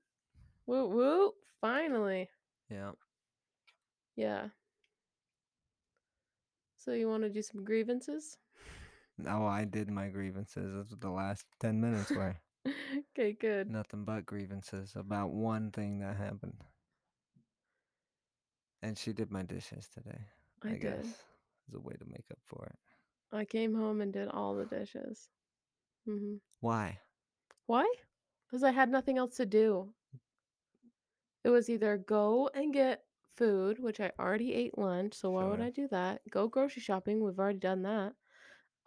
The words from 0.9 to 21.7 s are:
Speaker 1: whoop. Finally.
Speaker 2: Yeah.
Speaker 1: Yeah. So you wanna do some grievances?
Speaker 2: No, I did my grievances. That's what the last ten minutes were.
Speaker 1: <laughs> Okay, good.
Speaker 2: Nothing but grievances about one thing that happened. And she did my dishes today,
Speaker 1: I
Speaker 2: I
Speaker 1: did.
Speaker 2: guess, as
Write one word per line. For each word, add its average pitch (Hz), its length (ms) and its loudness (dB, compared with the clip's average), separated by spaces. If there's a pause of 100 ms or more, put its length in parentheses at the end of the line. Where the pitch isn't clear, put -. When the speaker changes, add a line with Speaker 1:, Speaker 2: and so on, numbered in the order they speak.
Speaker 1:
whoop. 311 440 6 (260)
Finally. 220 680 2 (400)
Speaker 2:
Yeah. 98 220 -8 (1200)
Speaker 1:
Yeah. 214 320 -2 (2250)
So - 160 -4
you 226 160 2
wanna 220 200 2
do 208 120 -4
some 202 240 -8
grievances? 247 720 0 (800)
Speaker 2:
No, 107 280 -2
I 104 200 0
did 104 240 -4
my 101 180 -2
grievances. 98 680 -6
That's 101 160 -10
what 92 100 -14
the 98 80 -4
last 95 360 -4 (140)
ten 110 220 2
minutes 113 300 0
were. 95 240 0 (300)
Speaker 1:
<laughs> 277 100 -4 (400)
Okay, 214 180 2
good. 208 380 -2
Speaker 2:
Nothing 104 320 -6
but 107 220 -4
grievances 98 680 -8
about 98 360 -4
one 110 400 -2
thing 101 280 -4
that 98 180 -4
happened. 101 400 -6 (2250)
And 107 160 -4
she 113 160 -6
did 101 180 -4
my 95 120 -4
dishes 92 460 -10
today, - 300 -14 (440)
Speaker 1:
I 214 40 -6
Speaker 2:
I 220 40 -2
Speaker 1:
did. 220 100 -6
Speaker 2:
guess, 208 240 -6
as - 680 -18